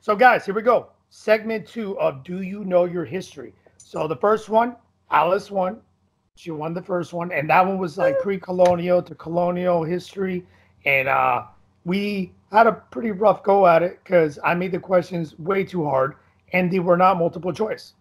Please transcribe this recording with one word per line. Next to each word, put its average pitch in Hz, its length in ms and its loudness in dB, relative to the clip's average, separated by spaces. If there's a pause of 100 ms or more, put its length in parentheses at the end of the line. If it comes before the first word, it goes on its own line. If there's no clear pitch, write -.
So, 214 140 -2
guys, 233 300 6
here 196 80 -6
we 220 80 -4
go. 220 260 2 (220)
Segment 220 560 -2
two 202 340 -8
of 147 260 -2
Do 180 160 -10
You 196 240 -10
Know 180 180 2
Your 175 220 -4
History? 131 480 -12 (240)
So - 320 -6
the 156 80 -4
first 214 320 0
one, 233 260 0 (340)
Alice 170 400 2
won. 196 280 -4 (580)
She - 160 -14
won 156 220 -8
the 180 80 -6
first 175 320 -6
one. 175 180 -8
And 156 180 -4
that 180 160 6
one 196 120 -2
was, 180 200 -6
like, 180 220 0
pre-colonial 180 840 0
to 160 120 -16
colonial 175 720 -2
history. 180 600 -6 (380)
And, 135 240 0
uh, 131 380 0 (400)
we 196 480 -4 (180)
had 226 160 6
a 214 60 2
pretty - 380 -8
rough 190 300 2
go 196 240 4
at 165 180 6
it 190 200 -6
'cause 160 400 2
I 165 100 0
made 175 200 -4
the 175 60 -4
questions 170 600 -2
way 190 240 -2
too 165 220 -4
hard 135 300 0 (360)
and 180 180 0
they 185 100 0
were 175 180 2
not 185 200 4
multiple 170 360 -4
choice. - 480 -6